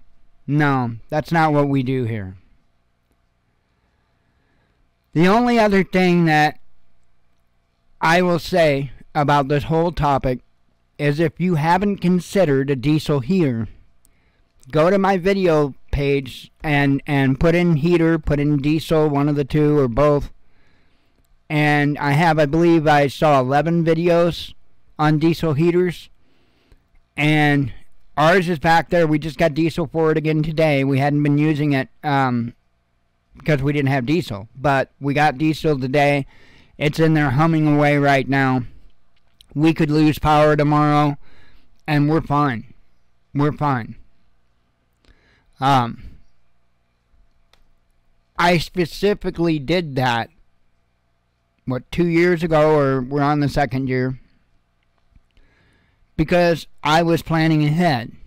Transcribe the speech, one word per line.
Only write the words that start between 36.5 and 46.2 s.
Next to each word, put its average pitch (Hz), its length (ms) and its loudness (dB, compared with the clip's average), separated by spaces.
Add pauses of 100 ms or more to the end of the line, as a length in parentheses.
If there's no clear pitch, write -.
It's 147 220 -4
in 160 160 4
there 147 160 0
humming 156 360 2
away 147 300 2
right 139 320 0
now. 131 340 0 (920)
We 156 180 2
could 160 160 -2
lose 151 300 2
power 151 360 4
tomorrow, 147 640 0 (680)
and 147 200 0
we're 156 140 0
fine. 143 520 -4 (600)
We're 143 180 0
fine. 131 440 -4 (1600)
Um, 131 440 0 (2250)